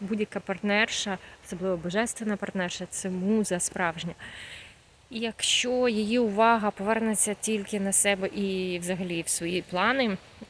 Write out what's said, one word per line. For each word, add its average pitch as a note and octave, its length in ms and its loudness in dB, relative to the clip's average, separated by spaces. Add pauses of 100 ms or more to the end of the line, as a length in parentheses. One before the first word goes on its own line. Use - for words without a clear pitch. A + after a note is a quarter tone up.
Будь-яка G#3 400 -4
партнерша, G3+ 800 0 (280)
особливо F#3 300 -2
божественна G#3 600 -2
партнерша, F#3 540 -4
це - 200 -6
муза F#3 500 2
справжня. E3 540 -2 (960)
І A#3 80 -8
якщо B3 720 0
її G#3+ 300 2
увага A3 520 6
повернеться G#3+ 720 2
тільки G#3 400 -2
на G3 120 0
себе G3 360 4
і F#3 500 -2
взагалі F3 440 -2
в - 60 -4
свої E3+ 340 -2
плани, A3 420 2
е, G3+ 120 0 (340)